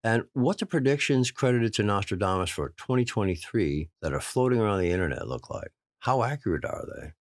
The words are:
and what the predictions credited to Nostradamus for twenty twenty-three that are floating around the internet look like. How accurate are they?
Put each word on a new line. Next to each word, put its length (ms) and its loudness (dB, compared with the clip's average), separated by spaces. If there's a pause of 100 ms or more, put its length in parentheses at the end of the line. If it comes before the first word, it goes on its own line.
and 300 2
what 260 2
the 80 -4
predictions 640 2
credited 440 2
to 80 0
Nostradamus 680 0
for 260 -4
twenty 280 0
twenty-three 840 -2 (120)
that 100 -2
are 80 -2
floating 380 0
around 220 2
the 100 2
internet 380 -2
look 200 -8
like. 240 -10 (280)
How 220 0
accurate 420 -2
are 220 -8 (100)
they? 240 -14